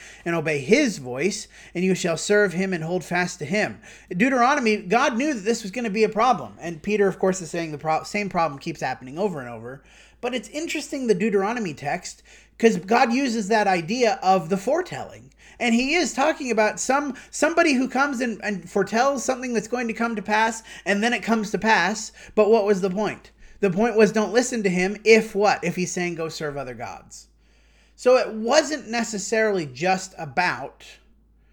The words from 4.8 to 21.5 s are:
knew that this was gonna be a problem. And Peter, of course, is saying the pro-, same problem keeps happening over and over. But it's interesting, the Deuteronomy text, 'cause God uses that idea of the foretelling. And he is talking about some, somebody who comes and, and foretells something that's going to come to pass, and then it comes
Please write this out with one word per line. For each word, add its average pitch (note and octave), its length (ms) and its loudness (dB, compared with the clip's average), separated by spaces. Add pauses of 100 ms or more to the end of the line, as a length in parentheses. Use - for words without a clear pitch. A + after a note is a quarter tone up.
knew D4 160 0
that G3 100 -8
this A3+ 180 -2
was F#3+ 100 -10
gonna A#3 180 -6
be G#3+ 140 2
a G#3 40 4
problem. G3+ 500 0
And D#3 240 -10
Peter, G3+ 240 2
of F#3+ 120 -2
course, F#3 240 0
is D#3+ 80 -12
saying E3 220 -6
the D3+ 40 -6
pro-, D#3 280 -2
same G#3 260 -4
problem D#3+ 280 0
keeps D#3 220 -8
happening C3 380 -6
over F3+ 220 -2
and B2 100 -12
over. A#2+ 320 -14 (400)
But A#3+ 120 -4
it's B3 160 -8
interesting, D4 580 -6
the G#3+ 60 4
Deuteronomy G3 600 0
text, - 480 -8 (340)
'cause A3+ 200 4
God A#3 360 2
uses A#3 360 0
that G#3+ 180 2
idea G3 560 2
of F#3 260 4
the G3 80 2
foretelling. D3+ 760 -4 (260)
And A#3 160 2
he C4 200 2
is E4 180 2
talking C#4+ 360 0
about G#3+ 300 2
some, C#4+ 380 0 (160)
somebody E4 400 4
who B3+ 160 2
comes C4+ 320 -2
and, A#3+ 240 -4
and G3 260 -6
foretells A#3 540 0
something B3+ 280 -4
that's G#3+ 140 -2
going B3 220 -4
to A3+ 60 -4
come A#3 200 -4
to G#3 80 -6
pass, A3 400 0 (240)
and G3+ 160 0
then A#3+ 100 2
it A3 120 -4
comes A3 260 0